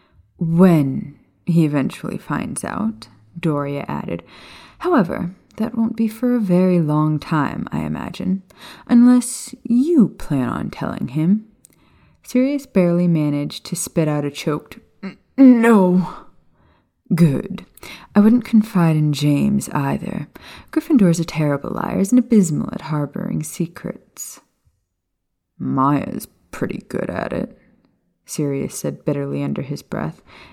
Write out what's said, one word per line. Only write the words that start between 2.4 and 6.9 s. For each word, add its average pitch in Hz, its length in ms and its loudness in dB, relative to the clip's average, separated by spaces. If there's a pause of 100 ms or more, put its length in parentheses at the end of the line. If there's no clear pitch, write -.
out," - 420 -6 (320)
Doria 143 480 -4
added. 147 360 -6 (560)
"However, 311 560 0 (220)
that 226 200 -6
won't 226 180 -2
be 226 120 0
for 247 260 -2
a 247 60 0
very 180 420 2
long 151 380 0